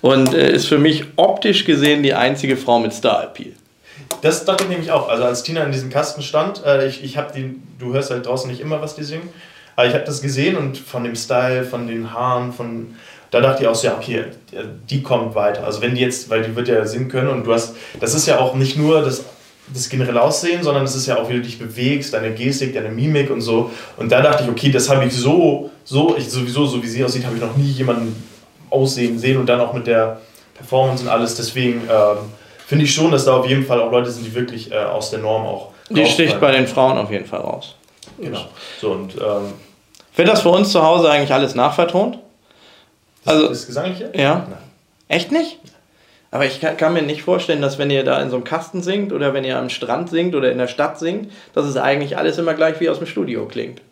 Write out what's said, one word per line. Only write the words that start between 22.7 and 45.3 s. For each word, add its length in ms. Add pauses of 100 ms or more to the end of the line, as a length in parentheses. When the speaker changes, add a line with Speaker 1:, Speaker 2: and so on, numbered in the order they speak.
Speaker 2:
deine 140
Mimik 420
und 100
so. 300 (260)
Und 140
da 100
dachte 220
ich, 60
okay, 220
das 180
hab 160
ich 80
so, 580 (120)
so, 340
ich 120
sowieso, 380
so 140
wie 60
sie 160
aussieht, 220
hab 100
ich 60
noch 160
nie 140
jemanden 520 (460)
aussehen 500
sehen 180
und 100
dann 120
auch 140
mit 140
der 340 (340)
Performance 480
und 60
alles. 260
Deswegen, 460 (100)
ähm, 260 (480)
finde 200
ich 80
schon, 180
dass 140
da 100
auf 120
jeden 180
Fall 160
auch 100
Leute 180
sind, 160
die 80
wirklich, 380
äh, 60
aus 340
der 80
Norm 260
auch 260 (180)
Speaker 1:
Die 160
sticht 300
Speaker 2:
rausfallen. 60
Speaker 1:
bei 180
den 80
Frauen 300
auf 140
jeden 140
Fall 160
raus. 340 (440)
Speaker 2:
Genau. 260 (340)
So, 120
und, 240
ähm, 380 (640)
Speaker 1:
Wird 140
das 140
für 60
uns 220
zu 100
Hause 300
eigentlich 220
alles 220
nachvertont? 600 (1080)
Speaker 2:
Das, 120
Speaker 1:
Also 140
Speaker 2:
das 180
Gesangliche? 480
Speaker 1:
Ja. 320
Speaker 2:
Nein. 100 (520)
Speaker 1:
Echt 220